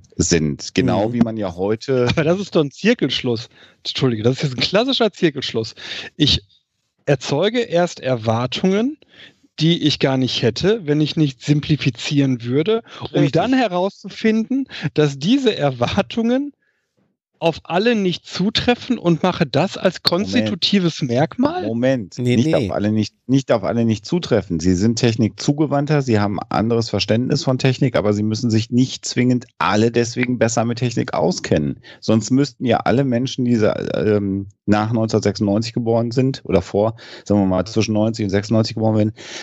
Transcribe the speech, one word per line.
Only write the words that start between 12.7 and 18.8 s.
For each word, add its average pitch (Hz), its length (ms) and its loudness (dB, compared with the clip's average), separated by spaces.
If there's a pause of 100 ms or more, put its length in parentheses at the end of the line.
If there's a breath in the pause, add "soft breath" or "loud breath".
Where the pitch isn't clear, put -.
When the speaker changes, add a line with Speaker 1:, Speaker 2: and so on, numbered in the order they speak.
Speaker 3:
um 123 80 -10
Speaker 1:
Richtig. 147 260 2
Speaker 3:
dann 202 200 2
herauszufinden, 220 1120 0 (280 loud breath)
dass 147 240 2
diese 233 360 2
Erwartungen 202 960 0 (880)
auf 160 260 0
alle 208 300 2
nicht 190 300 -2
zutreffen - 720 -2